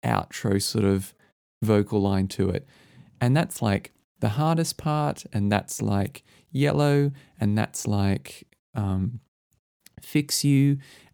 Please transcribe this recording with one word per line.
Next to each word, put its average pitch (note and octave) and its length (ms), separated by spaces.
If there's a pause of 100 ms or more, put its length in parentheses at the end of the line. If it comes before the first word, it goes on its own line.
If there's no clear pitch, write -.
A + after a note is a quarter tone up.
outro G2+ 560
sort G#2+ 240
of G2 280 (480)
vocal G#2 380
line G2 300
to F#2+ 200
it. F#2+ 160 (540)
And B2 160
that's, - 260
like, G#2 300 (300)
the A2 80
hardest D#3+ 480
part, D3+ 560
and G2+ 180
that's, G2+ 300
like, G2+ 420 (280)
Yellow, C#3+ 600 (260)
and G#2 200
that's, - 300
like, G2+ 600 (280)
um, G2 440 (840)
Fix - 420
You, C#3 340 (360)